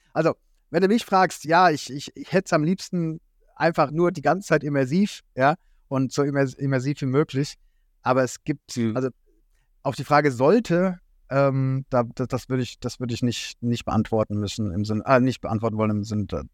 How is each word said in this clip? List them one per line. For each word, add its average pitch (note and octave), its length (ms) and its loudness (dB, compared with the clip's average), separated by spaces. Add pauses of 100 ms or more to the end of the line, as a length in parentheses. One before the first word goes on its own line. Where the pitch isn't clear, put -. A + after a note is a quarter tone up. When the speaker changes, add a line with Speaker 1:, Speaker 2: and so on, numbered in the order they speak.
(140)
Speaker 1:
Also, D#3 220 0 (340)
wenn E3 120 0
du F#3+ 80 4
mich A3+ 160 2
fragst, F#3 400 0
ja, E3+ 260 6
ich, C#3+ 200 -6
ich, C3+ 240 -12
ich - 160 -14
hätt's F#3 220 0
am D#3 100 4
liebsten E3 560 -2 (360)
einfach D#3+ 360 2
nur F3 200 2
die F3 120 -8
ganze F3 240 0
Zeit D#3 160 2
immersiv, C#3+ 580 0 (140)
ja, C#3 200 4 (320)
und C3+ 240 -2
so C#3+ 120 0
immers-, C#3 320 0
immersiv C3+ 460 -2
wie C#3+ 40 -4
möglich. C3+ 500 0 (460)
Aber B2+ 220 2
es - 200 -6
gibt, - 320 -6
Speaker 2:
Mhm. A2+ 220 0
Speaker 1:
also C3 120 -2 (720)
auf C#3 120 -4
die C#3+ 80 -8
Frage D3 280 4
sollte, F3 680 2 (300)
ähm, C3+ 600 0
da, B2 140 2
da, A#2+ 220 -6
das - 240 -6
würde B2+ 140 0
ich, - 160 -12
das - 200 -10
würde A#2+ 140 -6
ich - 80 -6
nicht, - 400 -4
nicht A#2+ 240 -2
beantworten G#2+ 540 0
müssen G#2 320 -4
im G2+ 140 -2
Sinn, G#2+ 200 -2
äh, C3 140 4
nicht B2+ 220 0
beantworten G#2+ 360 -4
wollen G#2+ 140 0
im G#2 120 -2
Sinn, G#2+ 240 -6
da-, C#2+ 160 -6 (100)